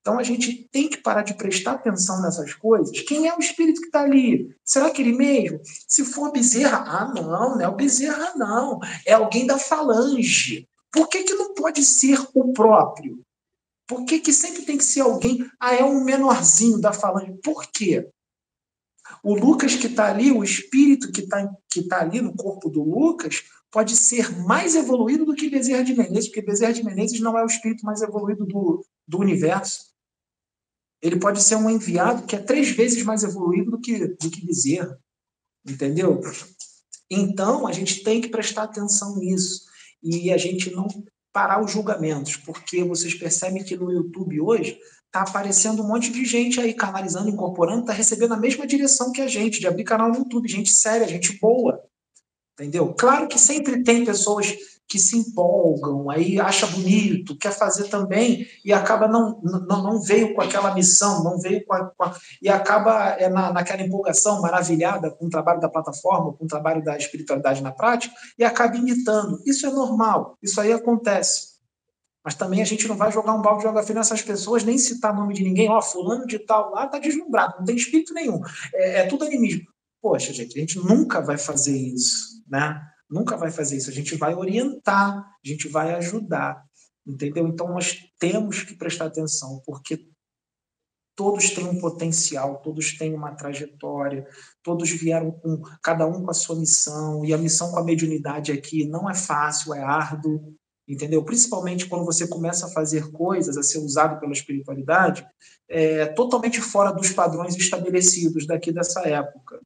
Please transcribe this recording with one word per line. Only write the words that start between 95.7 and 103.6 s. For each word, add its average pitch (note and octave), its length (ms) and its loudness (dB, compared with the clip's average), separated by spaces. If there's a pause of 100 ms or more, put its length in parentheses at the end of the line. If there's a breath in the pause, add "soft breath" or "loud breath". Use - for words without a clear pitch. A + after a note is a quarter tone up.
cada E3 240 0
um F3+ 160 -4
com F#3 80 -6
a E3 40 -6
sua E3 220 -4
missão, D3+ 680 -2
e D#3 80 0
a D3+ 60 2
missão E3 320 -2
com F3 80 -2
a E3+ 60 -2
mediunidade D3+ 680 -2
aqui D3 340 -4
não E3+ 220 -6
é F#3 60 -6
fácil, D3+ 580 -2
é C#3+ 80 -8
árduo, D3+ 760 -4 (320)
entendeu? D3 380 -2
Principalmente F3+ 640 -2
quando F3 180 -6
você E3+ 240 -2
começa E3+ 380 -4
a - 40 -12
fazer D#3 400 -2
coisas, E3+ 460 -2
a C#3+ 60 -4